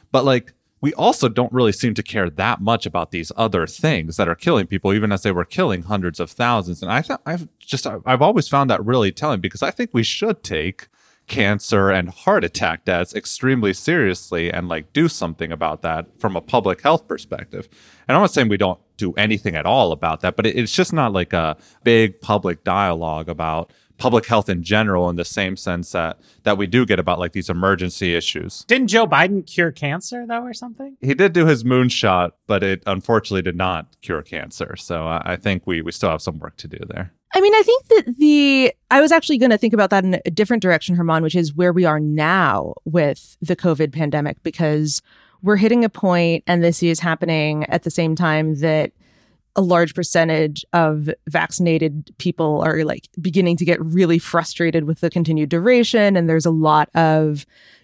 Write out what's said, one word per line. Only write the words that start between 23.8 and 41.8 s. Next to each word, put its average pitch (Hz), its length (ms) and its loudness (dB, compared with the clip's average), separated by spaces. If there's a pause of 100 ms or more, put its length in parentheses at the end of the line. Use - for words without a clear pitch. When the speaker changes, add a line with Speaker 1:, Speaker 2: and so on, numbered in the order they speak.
Speaker 1:
public 117 280 2
health 110 240 0
in 90 120 -4
general 92 480 0
in 87 60 -4
the 87 80 -4
same 95 320 -6
sense 87 380 -6
that, 85 260 -4 (240)
that 104 140 2
we 98 100 -2
do 117 180 2
get 98 140 2
about, 82 180 -2
like, 87 140 -6
these 92 180 -8
emergency 92 640 -2
issues. 85 540 -6
Speaker 2:
Didn't 254 220 2
Joe 226 180 4
Biden 185 400 2
cure 170 240 -2
cancer, 180 560 -8
though, 233 160 -6
or 247 100 -12
something? 247 460 -16
Speaker 1:
He 135 140 0
did 190 180 2
do 165 140 4
his 143 180 4
moonshot, 117 680 2 (140)
but 101 160 0
it 95 240 -2
unfortunately 101 560 0
did 87 140 -4
not 90 460 -4
cure 80 200 -6
cancer. - 540 -12
So 80 320 -8
I, 80 180 -4
I 90 120 -4
think 92 280 -4
we, 85 160 -4
we 80 120 -8
still - 160 -2
have 80 120 -4
some 78 180 -8
work 78 180 -16
to - 100 -18
do 76 120 -16 (100)
there. 92 240 -10 (200)
Speaker 3:
I 381 60 2
mean, 403 160 6
I 440 80 6
think 494 240 2
that 311 300 4
the, 285 560 4 (180)
I 262 80 8
was 311 140 6
actually 311 240 2
gonna 226 200 4
think 220 160 0
about 208 180 2
that 196 120 4
in 185 220 0
a - 60 -2
different 214 300 0
direction, 180 340 2
Herman, 165 280 2
which 160 120 0
is 160 180 0
where 175 200 2
we 175 120 2